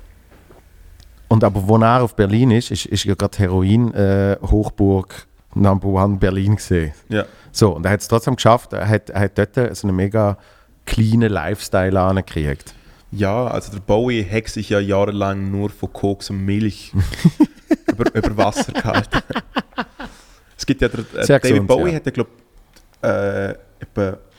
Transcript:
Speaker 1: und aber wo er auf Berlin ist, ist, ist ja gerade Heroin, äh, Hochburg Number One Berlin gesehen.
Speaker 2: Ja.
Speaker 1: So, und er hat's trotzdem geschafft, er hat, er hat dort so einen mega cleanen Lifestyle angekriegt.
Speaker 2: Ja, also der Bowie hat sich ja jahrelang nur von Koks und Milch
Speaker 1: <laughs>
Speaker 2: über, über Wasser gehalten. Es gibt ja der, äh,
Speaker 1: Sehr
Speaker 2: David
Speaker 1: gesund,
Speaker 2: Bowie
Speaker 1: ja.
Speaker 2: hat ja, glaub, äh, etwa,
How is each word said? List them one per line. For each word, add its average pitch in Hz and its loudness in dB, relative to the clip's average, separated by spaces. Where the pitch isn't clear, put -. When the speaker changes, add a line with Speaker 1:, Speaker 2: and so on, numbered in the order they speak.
Speaker 1:
und 110 4
aber 98 0
wo 110 4
er 113 4
auf 113 -4
Berlin 110 4
ist, 117 2
ist, - -6
ist - -2
ja 98 0
gerade 101 -4
Heroin, 98 2
äh, 98 2
Hochburg 98 0
Number 98 2
One 98 2
Berlin 98 2
gesehen. 82 -2
Speaker 2:
Ja. 107 0
Speaker 1:
So, 98 2
und 85 -6
er 92 2
hat's - -4
trotzdem 117 0
geschafft, 117 2
er 95 -4
hat, 107 0
er 101 -2
hat 101 -2
dort 110 -2
so - -6
einen 92 0
mega 98 0
cleanen 113 2
Lifestyle 95 0
angekriegt. 90 -2
Speaker 2:
Ja, 104 -2
also 110 -6
der 101 -12
Bowie 113 0
hat 107 -4
sich 107 -8
ja 104 2
jahrelang 98 -2
nur 101 -4
von - -10
Koks - -4
und 98 -4
Milch 104 -4
Speaker 1:
<laughs> - -2
Speaker 2:
über, 113 0
über 107 -2
Wasser 104 0
gehalten. - -2
Es - -12
gibt 135 0
ja 127 2
der, 113 -6
äh, - -6
Speaker 1:
Sehr 139 4
Speaker 2:
David - 2
Speaker 1:
gesund, 117 2
Speaker 2:
Bowie 135 2
Speaker 1:
ja. 165 -2
Speaker 2:
hat 151 -8
ja, 135 -2
glaub, 120 -4
äh, 101 -2
etwa, 98 -4